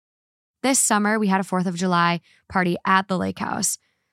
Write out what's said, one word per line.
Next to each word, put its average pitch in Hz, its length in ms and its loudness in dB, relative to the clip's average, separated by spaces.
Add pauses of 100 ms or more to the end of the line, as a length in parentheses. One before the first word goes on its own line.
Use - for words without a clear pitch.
(600)
This 262 180 0
summer, 208 380 2
we 214 100 0
had 190 140 2
a 185 40 -6
fourth 185 200 -2
of 185 100 -4
July 170 460 0 (260)
party 180 380 0
at 190 220 2
the 185 100 -2
lake 190 220 -4
house. - 380 -4 (360)